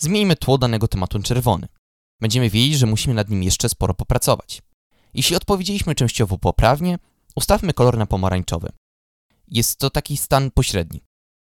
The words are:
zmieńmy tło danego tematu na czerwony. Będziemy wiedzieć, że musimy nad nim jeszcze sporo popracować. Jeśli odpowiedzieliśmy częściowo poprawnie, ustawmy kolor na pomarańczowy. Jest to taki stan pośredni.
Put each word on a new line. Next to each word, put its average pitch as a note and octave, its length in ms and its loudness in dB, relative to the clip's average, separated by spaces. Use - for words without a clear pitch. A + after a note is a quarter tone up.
zmieńmy F#3+ 340 2
tło C3+ 220 0
danego A2+ 300 0
tematu F#2+ 300 -4
na G2+ 60 -6
czerwony. A#2+ 440 -2
Będziemy A2+ 280 0
wiedzieć, C3+ 300 4
że B2+ 60 4
musimy A2 280 0
nad G#2+ 160 -2
nim G2 140 -2
jeszcze F#2+ 260 0
sporo - 240 -2
popracować. - 680 -2
Jeśli - 220 0
odpowiedzieliśmy F#3+ 600 -2
częściowo G#2+ 420 0
poprawnie, D3 640 2
ustawmy G3 380 0
kolor B2 240 4
na A2 80 0
pomarańczowy. F#2 680 -2
Jest - 320 -2
to C#3 100 0
taki D3 280 -4
stan C3+ 340 0
pośredni. F2+ 520 -2